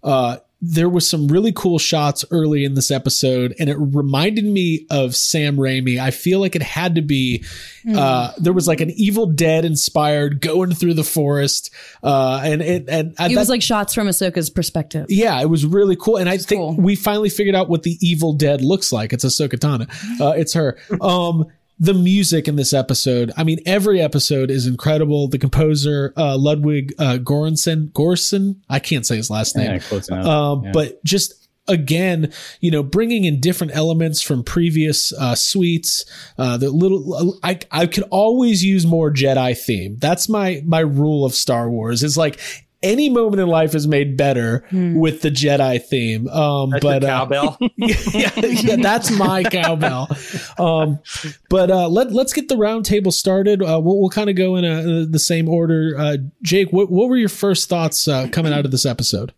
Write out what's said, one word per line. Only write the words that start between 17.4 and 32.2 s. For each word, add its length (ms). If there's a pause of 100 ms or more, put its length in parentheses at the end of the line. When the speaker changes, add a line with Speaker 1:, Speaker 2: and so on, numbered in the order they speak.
Speaker 1:
out 120
what 160
the 180
Evil 320
Dead 280
looks 320
like. 180
It's 140
Ahsoka 340
Tano. 300 (320)
Uh, 100
it's 220
her. 240 (240)
Um, 440 (340)
the 160
music 520
in 80
this 160
episode, 640
I 80
mean, 220
every 340
episode 520
is 160
incredible. 600
The 120
composer, 760
uh, 220
Ludwig, 640
uh, 180
Göransson, 720
Göransson, 680 (120)
I 100
can't 260
say 120
his 140
last 260
name. 140
Speaker 3:
Yeah, 80
close 280
enough. 180
Speaker 1:
Um, 400
Speaker 3:
Yeah. 60
Speaker 1:
but 320
just, 300 (340)
again, 640 (300)